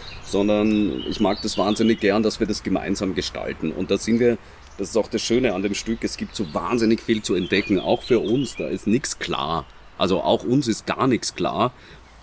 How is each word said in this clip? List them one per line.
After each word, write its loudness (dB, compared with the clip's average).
sondern 2
ich -4
mag 2
das -4
wahnsinnig 2
gern, 4
dass 0
wir 2
das -4
gemeinsam -2
gestalten. -4
Und -4
da 4
sind 2
wir, 4
das -4
ist -4
auch 0
das -2
Schöne 2
an -2
dem 0
Stück, -4
es -4
gibt -8
so -4
wahnsinnig 2
viel 0
zu 0
entdecken, 0
auch 0
für 4
uns, 0
da -4
ist -6
nix 2
klar. -4
Also 2
auch 2
uns 2
ist -2
gar 0
nichts 0
klar. 0